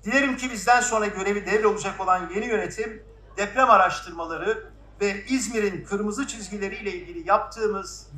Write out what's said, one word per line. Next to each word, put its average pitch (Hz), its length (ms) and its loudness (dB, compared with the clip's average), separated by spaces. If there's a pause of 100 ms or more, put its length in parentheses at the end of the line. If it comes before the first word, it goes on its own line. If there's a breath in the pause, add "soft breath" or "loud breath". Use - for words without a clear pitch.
Dilerim 262 340 2
ki 254 140 -6
bizden 240 300 4
sonra 220 240 0
görevi 202 400 -2
devrolacak 196 560 2
olan 180 340 2
yeni 220 100 -2
yönetim, 220 580 -4 (340)
deprem 208 320 4
araştırmaları 175 1000 2 (300)
ve 202 240 -2
İzmir'in 214 600 -2
kırmızı 208 420 -2
çizgileriyle 196 640 -8
ilgili 175 360 -10
yaptığımız 208 800 -2 (100)